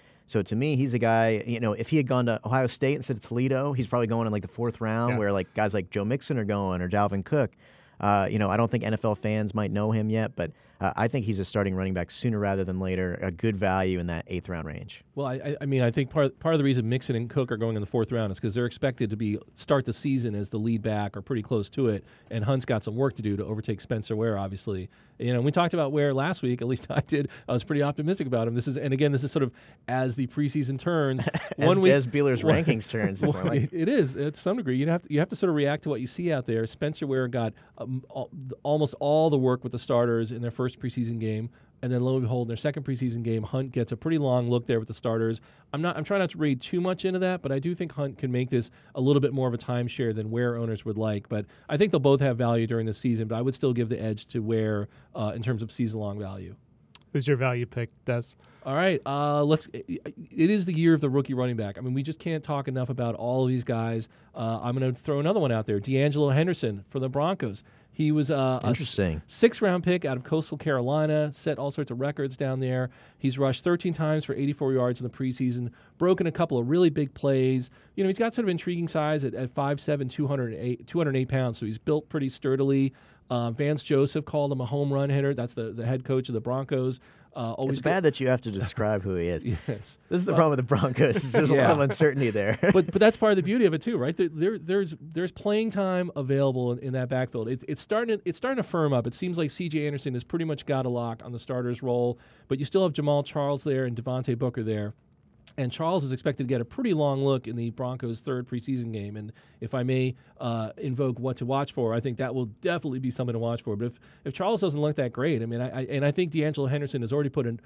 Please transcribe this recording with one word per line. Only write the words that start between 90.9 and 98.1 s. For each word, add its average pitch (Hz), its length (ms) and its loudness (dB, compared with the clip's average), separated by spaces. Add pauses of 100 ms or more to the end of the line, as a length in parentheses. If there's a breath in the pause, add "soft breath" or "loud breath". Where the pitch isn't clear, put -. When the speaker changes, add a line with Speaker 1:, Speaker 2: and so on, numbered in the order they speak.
Speaker 1:
There's - 180 4
Speaker 3:
<laughs> - 0 -
Yeah. 135 120 6
Speaker 1:
a - 0 -
lot 117 80 6
of 151 100 4
uncertainty 139 500 4
there. 104 300 2
<laughs> 196 140 4
Speaker 3:
But, 180 180 4
but 196 80 4
that's 214 160 6
part 214 160 4
of 196 40 4
the 185 60 2
beauty 214 220 2
of 170 80 6
it 160 80 0
too, 233 160 -2
right? 139 180 0
There, 175 140 2
there, 170 300 -2
there's, 170 420 -2
there's 165 320 -4
playing 214 380 0
time 185 440 0
available 135 580 2
in, 123 80 -4
in 131 120 -6
that 127 160 -2
backfield. 127 400 -2
It's, 127 180 -4
it's 147 140 -6
starting 220 380 0